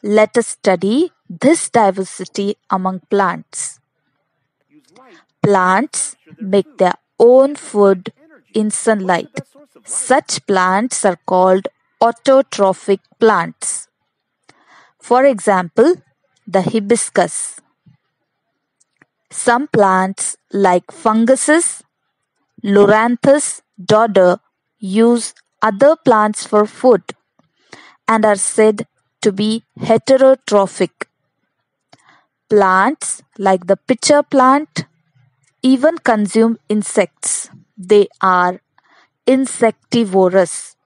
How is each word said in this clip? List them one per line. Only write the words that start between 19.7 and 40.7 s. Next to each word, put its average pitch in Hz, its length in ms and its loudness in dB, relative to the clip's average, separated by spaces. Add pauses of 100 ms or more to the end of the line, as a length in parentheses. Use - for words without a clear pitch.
like 185 360 0
funguses, 247 920 0 (800)
Loranthus 214 1000 2 (220)
dodder, 196 560 2 (400)
use 226 540 0 (280)
other 220 360 2
plants 214 500 0
for 208 180 2
food 220 380 0 (1040)
and 226 180 0
are 208 120 2
said 214 500 0 (340)
to 214 100 0
be 214 320 -6 (140)
heterotrophic. 226 1120 0 (1600)
Plants, 196 720 0 (160)
like 190 300 -2
the 196 80 0
pitcher 285 480 0
plant, 277 640 0 (760)
even 269 360 2
consume 226 600 0 (120)
insects. - 800 -4 (280)
They 202 300 2 (140)
are 180 400 -2 (680)
insectivorous. 208 1500 -2 (100)